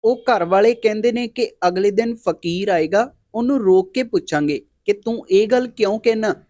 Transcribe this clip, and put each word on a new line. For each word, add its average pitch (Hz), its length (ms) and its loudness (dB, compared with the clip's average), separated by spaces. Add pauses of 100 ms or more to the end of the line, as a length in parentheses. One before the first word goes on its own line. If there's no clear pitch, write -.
ਉਹ 240 180 0
ਘਰ 202 220 0
ਵਾਲੇ 202 300 2
ਕਹਿੰਦੇ 220 380 -2
ਨੇ 240 160 -6
ਕਿ 233 220 -4 (180)
ਅਗਲੇ 190 220 0
ਦਿਨ 226 240 -2
ਫਕੀਰ 180 540 -4
ਆਏਗਾ, 190 440 0 (220)
ਉਹਨੂੰ 247 240 0
ਰੋਕ 190 360 2
ਕੇ 254 80 0
ਪੁੱਛਾਂਗੇ 147 600 -2 (220)
ਕਿ 202 80 0
ਤੂੰ 226 380 -6
ਇਹ 202 180 4
ਗੱਲ 254 180 0
ਕਿਉਂ 214 340 -2
ਕਹਿਣਾ 220 340 0 (160)